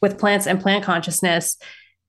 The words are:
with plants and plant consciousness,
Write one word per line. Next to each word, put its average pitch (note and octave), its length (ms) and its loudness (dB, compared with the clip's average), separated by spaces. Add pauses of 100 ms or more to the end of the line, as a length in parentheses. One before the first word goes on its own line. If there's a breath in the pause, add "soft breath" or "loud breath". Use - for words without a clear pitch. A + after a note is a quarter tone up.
with G3+ 160 0
plants G3+ 300 2
and F#3 120 0
plant G3 240 0
consciousness, E3+ 720 -2 (540 loud breath)